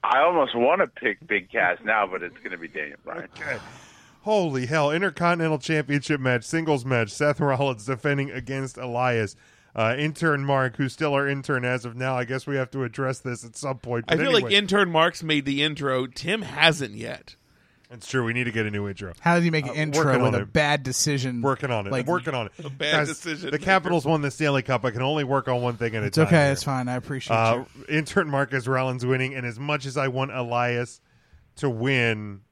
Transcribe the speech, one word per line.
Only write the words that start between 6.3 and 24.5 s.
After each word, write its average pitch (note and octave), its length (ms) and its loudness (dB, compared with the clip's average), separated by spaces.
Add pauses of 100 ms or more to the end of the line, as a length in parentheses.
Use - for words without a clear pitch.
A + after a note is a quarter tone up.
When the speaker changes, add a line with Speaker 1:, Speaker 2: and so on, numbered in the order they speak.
Speaker 2:
singles D#3 420 0
match. A#2+ 240 2
Seth D3 300 2
Rollins C3 460 0
defending C#3 460 -2
against C3 460 -8
Elias. A#2+ 580 0 (400)
Uh, A2+ 220 2
intern D3+ 480 0
Mark, C3 320 2
who's C3+ 160 -2
still D3+ 220 0
our C#3 120 2
intern C#3 380 -2
as B2 180 -2
of A#2+ 120 -10
now, C3 200 -2
I B2 100 0
guess B2+ 200 -6
we C#3+ 120 -4
have B2+ 140 -2
to C3+ 120 -4
address C3 360 -4
this B2 240 -8
at A#2 120 -18
some C3+ 240 -6
point. A#2+ 280 -4
Speaker 3:
I D#3+ 80 2
Speaker 2:
But - 80 2
Speaker 3:
feel C#4 80 2
like A3+ 140 4
Speaker 2:
anyway. G3 140 2
Speaker 3:
intern G3 320 2
Mark's E3 320 2
made D3+ 220 0
the C#3 180 0
intro. C3+ 420 0
Tim F#3 380 -4
hasn't C#3+ 500 2
yet. - 420 -12 (540)
Speaker 2:
It's A#2+ 180 -18
true. C3 160 0
We A2+ 100 0
need B2 120 -2
to A#2+ 60 -4
get A2 160 0
a G#2 40 -4
new G2+ 160 -4
intro. F#2+ 320 -10
Speaker 4:
How E3+ 160 4
did F3 80 4
he E3+ 80 4
make D3+ 140 0
an C3 60 -6
Speaker 2:
Uh, - 40 -6
Speaker 4:
intro D3+ 300 2
Speaker 2:
working B2+ 160 4
Speaker 4:
with A2 140 4
Speaker 2:
on G2 60 2
Speaker 4:
a - 20 -4
Speaker 2:
it. G2+ 100 -10
Speaker 4:
bad D3 300 2
decision? B2+ 580 -2
Speaker 2:
Working C3+ 300 0
on G#2 160 0
it. G2+ 40 -4
Speaker 4:
Like, B2+ 160 -2
Speaker 2:
Working D#3+ 280 -2
on A#2 120 -2
it. - 40 -12 (120)
Speaker 3:
A C#3+ 60 -10
bad D3 220 -2
Speaker 2:
Guys, D3+ 160 2
Speaker 3:
decision. D#3 440 -8
Speaker 2:
the D3+ 80 -2
Capitals F3+ 460 2
won D#3+ 160 2
the C#3+ 100 -2
Stanley C#3+ 300 2